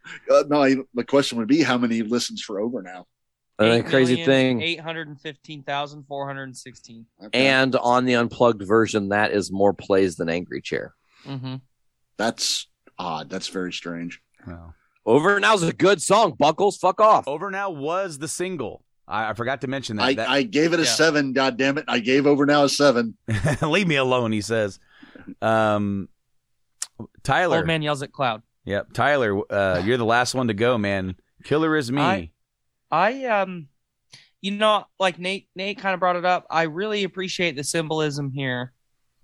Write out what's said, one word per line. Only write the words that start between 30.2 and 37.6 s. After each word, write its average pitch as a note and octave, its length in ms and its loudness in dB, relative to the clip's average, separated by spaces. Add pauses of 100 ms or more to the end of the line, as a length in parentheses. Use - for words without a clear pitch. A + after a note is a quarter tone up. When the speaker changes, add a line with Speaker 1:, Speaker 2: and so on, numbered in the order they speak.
Speaker 4:
one B2+ 140 0
to A2 60 -2
go, A#2 220 2
man. G2 380 -2 (300)
Killer D#3 320 0
Is C3 140 -2
Me. C#3 120 0
Speaker 3:
I, D#3 280 -2 (600)
I, A3 360 0
um, F#3 420 -4 (760)
you F#3+ 80 -6
know, G#3 340 0 (140)
like F3+ 200 0
Nate, F#3 380 -8
Nate G3+ 240 -8
kinda F#3+ 160 -2
brought F3+ 200 0
it F3 100 -4
up. F3+ 240 0
I E3 140 0
really G3 400 -4
appreciate F3+ 520 -4
the C#3+ 80 -6